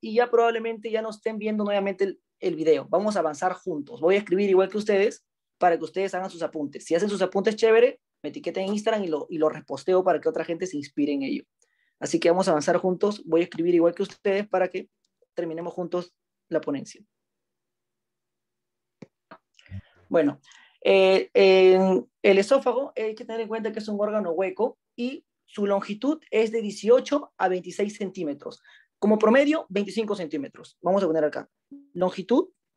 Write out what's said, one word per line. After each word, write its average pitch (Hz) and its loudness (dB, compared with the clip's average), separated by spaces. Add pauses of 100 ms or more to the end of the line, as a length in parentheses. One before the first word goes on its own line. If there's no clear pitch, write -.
y 220 -6
ya 240 2
probablemente 226 0
ya 220 -4
no 220 -8
estén 220 -8
viendo 214 -4
nuevamente 202 -2
el, 190 -8 (180)
el 170 -4
video. 151 2
Vamos 208 0
a - 0
avanzar 160 -2
juntos. 151 -10
Voy 180 4
a - 4
escribir 202 0
igual 185 4
que 208 -6
ustedes, 208 0 (320)
para 175 4
que 151 -6
ustedes 185 -6
hagan 185 -6
sus 170 -12
apuntes. 147 -8
Si 160 0
hacen 196 2
sus 202 -2
apuntes, 196 0
chévere, 226 4 (220)
me 151 -8
etiqueten 151 -8
en 196 -4
Instagram 214 -2
y 185 -6
lo, 147 -4
y 170 -8
lo 156 2
reposteo 151 -2
para 170 2
que 151 -2
otra 160 -4
gente 165 -6
se 165 -10
inspire 143 -4
en 139 -4
ello. - -6 (540)
Así 139 -4
que 170 2
vamos 180 2
a - 4
avanzar 160 0
juntos. 185 -2
Voy 160 0
a 170 2
escribir 175 -2
igual 170 4
que 196 -4
ustedes 196 -4
para 185 0
que 185 -10 (440)
terminemos 165 -8
juntos 175 -6 (360)
la 160 -2
ponencia. - -10 (3000)
Bueno, 147 0 (400)
eh, 190 4
en 190 6 (160)
el 196 6
esófago 247 0
hay 220 -6
que 240 -16
tener 226 -8
en 226 -6
cuenta 220 -6
que 214 -8
es 214 -10
un 208 -6
órgano 208 -2
hueco 190 -2 (200)
y 254 -8 (200)
su - -6
longitud 208 -2 (100)
es 220 0
de 226 -2
dieciocho 240 0
a 190 0
veintiséis 185 -4
centímetros. 170 -10 (380)
Como 214 4
promedio, 277 2
veinticinco 202 -4
centímetros. 151 -10
Vamos 190 0
a 190 0
poner 160 0
acá. 147 -4 (440)
Longitud, 185 0 (280)